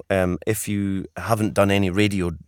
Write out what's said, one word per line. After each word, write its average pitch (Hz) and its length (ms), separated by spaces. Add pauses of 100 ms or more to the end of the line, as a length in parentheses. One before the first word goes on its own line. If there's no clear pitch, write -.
um, 92 360
if 107 220
you 98 380 (100)
haven't 107 380
done 101 180
any 98 180
radio 95 420 (160)